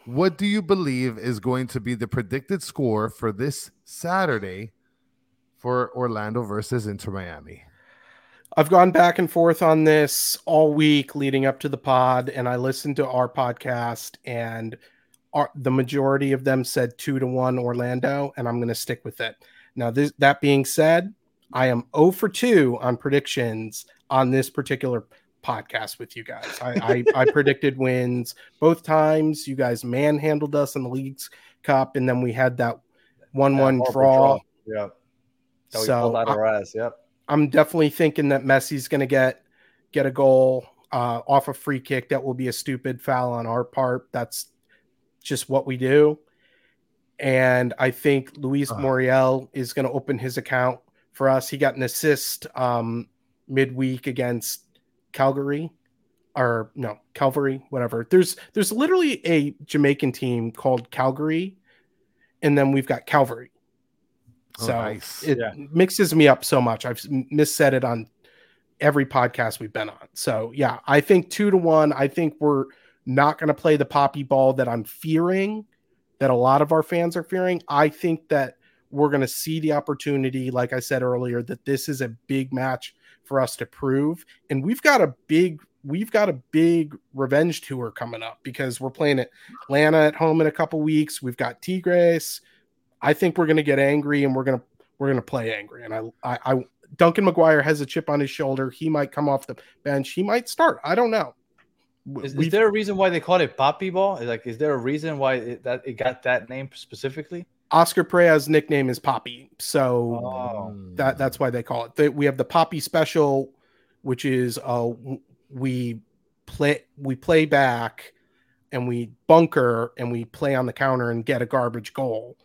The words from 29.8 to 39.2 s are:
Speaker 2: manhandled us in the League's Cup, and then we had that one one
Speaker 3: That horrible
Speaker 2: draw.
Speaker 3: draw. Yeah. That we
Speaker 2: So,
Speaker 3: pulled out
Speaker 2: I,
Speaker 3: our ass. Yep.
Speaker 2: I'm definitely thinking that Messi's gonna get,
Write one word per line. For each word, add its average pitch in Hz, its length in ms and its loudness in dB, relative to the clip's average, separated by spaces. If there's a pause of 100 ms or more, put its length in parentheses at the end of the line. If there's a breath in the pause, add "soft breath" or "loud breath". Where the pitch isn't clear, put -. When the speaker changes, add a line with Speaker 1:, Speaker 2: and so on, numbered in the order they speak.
Speaker 2:
manhandled 147 720 0
us 143 220 -2
in 131 80 -4
the 123 40 -6
League's 135 400 -10 (360 soft breath)
Cup, 135 320 0
and 127 120 0
then 127 120 0
we 123 120 -2
had 127 260 0
that 117 200 -2 (540)
one 139 260 2
one 131 200 4
Speaker 3:
That 127 120 0
horrible 131 220 6
Speaker 2:
draw. 135 160 8
Speaker 3:
draw. 135 100 4 (300)
Yeah. 104 200 -6 (840)
That 110 80 -6
we 110 60 -2
Speaker 2:
So, 123 160 2
Speaker 3:
pulled 117 140 2
out 113 120 0
Speaker 2:
I, 110 60 2
Speaker 3:
our 107 120 0
ass. 104 260 -2
Yep. 113 280 -6 (260)
Speaker 2:
I'm 147 220 2
definitely 151 400 2
thinking 151 400 0
that 135 160 2
Messi's 135 420 0
gonna 139 200 -2
get, 131 360 0 (500)